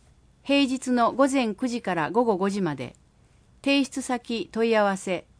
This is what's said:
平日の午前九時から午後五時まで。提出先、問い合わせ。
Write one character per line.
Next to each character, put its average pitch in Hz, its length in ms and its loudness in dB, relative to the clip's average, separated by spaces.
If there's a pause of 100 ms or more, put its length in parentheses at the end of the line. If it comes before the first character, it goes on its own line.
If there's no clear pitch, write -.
(440)
平 277 220 2
日 254 260 -4
の 233 220 2
午 269 160 4
前 247 260 0
九 254 120 -4
時 233 140 -4
か 185 140 -4
ら 151 140 -2
午 226 140 2
後 220 140 2
五 196 120 0
時 196 120 -4
ま 156 140 -2
で。 131 200 -12 (680)
提 277 200 2
出 262 180 -6
先、 233 500 -4
問 233 180 0
い 220 60 4
合 214 80 6
わ 196 140 2
せ。 185 280 -6 (140)